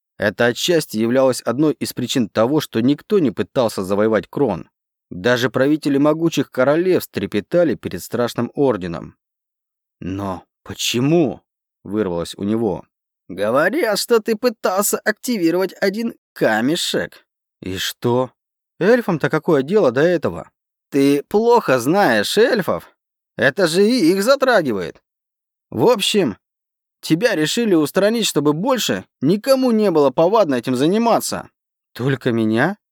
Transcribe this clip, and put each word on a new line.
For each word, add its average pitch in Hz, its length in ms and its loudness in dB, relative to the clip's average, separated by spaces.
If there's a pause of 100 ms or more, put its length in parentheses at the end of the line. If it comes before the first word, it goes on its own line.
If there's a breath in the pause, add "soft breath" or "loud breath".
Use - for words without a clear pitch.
(180)
Это 101 280 0
отчасти 147 520 -2
являлось 123 440 2
одной 139 320 0
из - 200 -8
причин 120 360 -4
того, 127 300 0
что - 200 -4
никто 147 400 0
не 131 120 0
пытался 107 520 -2
завоевать 101 440 0
Крон. 113 420 -4 (400)
Даже 120 400 0
правители 143 480 0
могучих 156 540 0
королевств 156 600 0
трепетали 104 640 -2
перед 90 280 -10
страшным 120 520 -4
орденом. 90 600 -2 (840)
«Но 95 440 -8 (200)
почему?» 127 800 0 (420)
вырвалось 92 520 -4
у - 80 -10
него. 107 420 -2 (440)
«Говорят, 156 680 -2
что 233 200 2
ты 220 160 -2
пытался 208 640 -2
активировать 185 800 -2
один 214 360 -4 (180)
камешек». 120 920 -2 (360)
«И 92 160 -8
что? 123 540 -2 (480)
Эльфам-то 190 500 2
какое 151 340 0
дело 165 280 2
до 131 100 0
этого?» 151 500 -2 (380)
«Ты 143 340 2
плохо 214 560 2
знаешь 135 580 2
эльфов. 208 580 0 (400)
Это 143 320 0
же 180 180 2
и 214 260 2
их 196 120 0
затрагивает. 196 800 0 (680)
В 117 160 -2
общем, 196 520 0 (640)
тебя 190 340 0
решили 180 400 0
устранить, 196 500 0
чтобы 147 280 0
больше 175 520 -4 (160)
никому 240 500 0
не 214 200 2
было 147 200 2
повадно 175 440 2
этим 123 200 -2
заниматься». 170 760 0 (440)
«Только 131 380 -2
меня?» 113 460 0 (140)